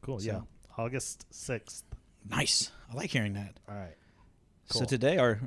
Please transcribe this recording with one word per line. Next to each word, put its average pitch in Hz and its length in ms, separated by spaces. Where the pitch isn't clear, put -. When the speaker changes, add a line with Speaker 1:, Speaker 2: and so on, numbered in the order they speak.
Speaker 1:
Cool, 127 180
Speaker 2:
So. 104 60
Speaker 1:
yeah. 101 140
August 123 540
sixth. - 520
Speaker 2:
Nice. - 420
I 120 40
like 170 160
hearing 107 220
that. 101 260
Speaker 1:
All 104 60
right. 92 220
Speaker 2:
So - 100
Speaker 1:
Cool. 123 60
Speaker 2:
today, 131 320
our, 117 280